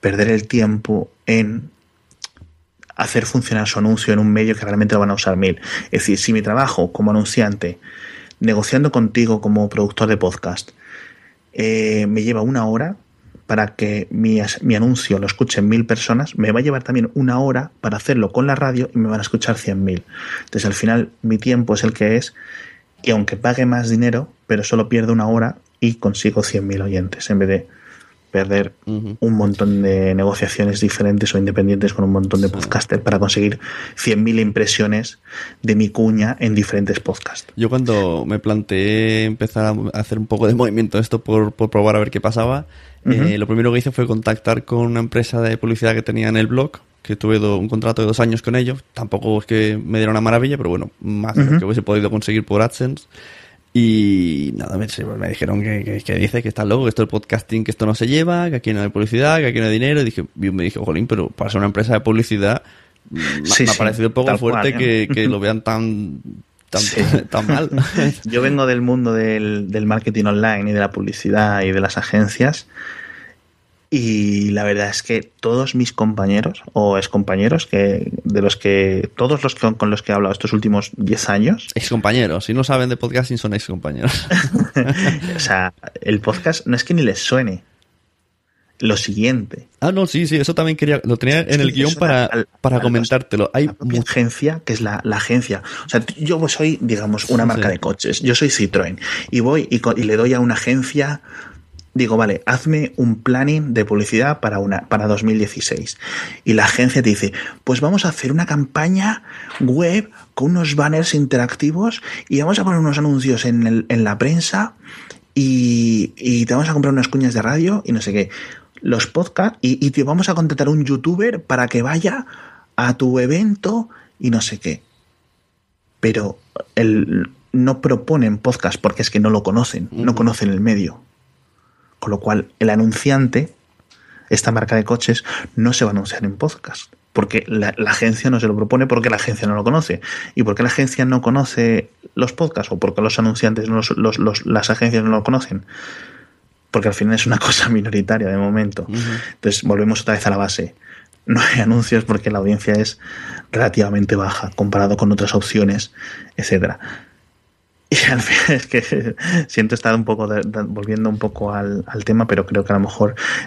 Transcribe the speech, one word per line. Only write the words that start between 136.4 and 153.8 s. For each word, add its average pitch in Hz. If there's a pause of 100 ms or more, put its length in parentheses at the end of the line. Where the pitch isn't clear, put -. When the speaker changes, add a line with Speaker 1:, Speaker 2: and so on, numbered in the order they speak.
Speaker 1:
Porque 107
la, 104
la 107
agencia 113
no 123
se 113
lo 104
propone, 110
porque 123
la 110
agencia 110
no 104
lo 104
conoce. 147 (340)
¿Y 123
por 107
qué 104
la 120
agencia 131
no 127
conoce 117 (240)
los 123
podcasts? -
¿O 92
por 95
qué 104
los 107
anunciantes, 110
no 113
los, 110
los, 110
los, 104
las 110
agencias 117
no 110
lo 107
conocen? 127 (1080)
Porque 107
al 101
final 107
es 110
una 113
<laughs> -
cosa -
minoritaria 107
de 95
momento. 101
Speaker 2:
Ujú. 107 (360)
Speaker 1:
Entonces, -
volvemos 104
otra 107
vez 101
a -
la 98
base. 95 (500)
No -
hay -
anuncios 113
porque 107
la 104
audiencia 104
es 107 (520)
relativamente 104